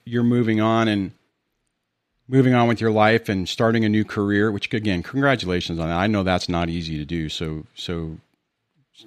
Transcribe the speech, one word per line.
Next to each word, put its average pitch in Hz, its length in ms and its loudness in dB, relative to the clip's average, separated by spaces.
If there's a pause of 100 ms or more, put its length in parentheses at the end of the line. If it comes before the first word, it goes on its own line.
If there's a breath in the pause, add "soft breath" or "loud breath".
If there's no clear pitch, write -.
you're 120 180 -2
moving 120 380 2
on 113 260 2
and 101 240 0 (1160)
moving 127 260 4
on 120 140 4
with 113 120 0
your 113 120 2
life 110 360 4
and 95 200 -2
starting 113 360 2
a 107 40 2
new 107 160 2
career, 101 480 0
which, - 200 -8
again, 104 300 -2
congratulations 90 800 -2
on 80 80 -4
that. 85 100 -2
I 95 80 2
know 104 160 0
that's 90 260 -2
not 85 200 -2
easy 80 300 -6
to 76 60 -8
do. 78 240 -6
So, 78 360 -8 (100)
so 82 440 -8 (880)